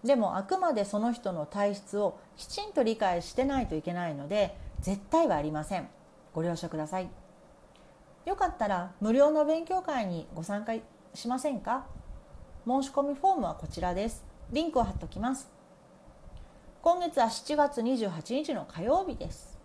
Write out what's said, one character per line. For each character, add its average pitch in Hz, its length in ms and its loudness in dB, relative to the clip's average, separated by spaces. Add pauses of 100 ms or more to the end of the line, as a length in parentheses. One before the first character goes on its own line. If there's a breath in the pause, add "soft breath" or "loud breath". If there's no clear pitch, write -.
で 269 120 6
も、 196 220 2
あ 196 60 -2
く 370 160 0
ま 339 140 2
で 214 120 2
そ 208 140 -2
の 233 120 2
人 208 220 -4
の 151 140 -4
体 202 260 0
質 196 240 -6
を 202 220 0 (160 loud breath)
き - 100 -14
ち - 180 -6
ん 427 80 -8
と 277 120 2
理 220 140 2
解 175 260 2
し - 100 -12
て 254 120 2
な 277 160 2
い 220 60 -2
と 156 60 -4
い 156 80 -2
け 175 120 -4
な 175 140 -2
い 156 60 -4
の 143 140 -8
で、 196 280 2 (240 loud breath)
絶 196 300 -2
対 320 180 6
は 180 80 4
あ 147 60 2
り 151 100 0
ま 151 120 -2
せ 180 160 -4
ん。 - 100 -8 (460)
ご 160 80 0
了 170 120 2
承 160 140 -6
く 156 80 -6
だ 151 80 -2
さ 185 140 -4
い。 185 100 -6 (1160 loud breath)
よ 381 100 0
か 392 120 2
っ - 100 -4
た 214 100 0
ら 185 240 0 (100)
無 214 100 2
料 277 200 8
の 302 120 4
勉 320 220 2
強 370 160 0
会 269 240 -2
に 170 300 -4
ご 165 80 -6
参 208 200 -4
加 226 100 -4 (400)
し - 140 -8
ま 254 120 0
せ 294 120 0
ん 233 100 -4
か？ 262 240 -2 (800)
申 262 180 4
し 269 80 -6
込 285 120 2
み 285 120 0
フ 381 160 4
ォ - 20 6
ー - 40 4
ム 214 80 0
は 160 100 -2
こ - 120 -10
ち - 140 -6
ら 180 120 2
で 208 160 0
す。 - 140 -10 (280)
リ 294 120 2
ン 320 80 -2
ク 262 80 4
を 226 40 6
貼 190 80 0
っ - 60 -6
と 165 100 -6
き - 120 -8
ま 240 160 0
す。 - 160 -14 (1300 loud breath)
今 349 160 6
月 349 200 0
は 226 100 6
七 - 260 -2
月 285 260 4
二 247 160 2
十 214 120 0
八 165 260 -6
日 311 180 -2
の 175 120 -4
火 165 180 -8
曜 339 220 2
日 311 100 -4
で - 160 -8
す。 - 340 -14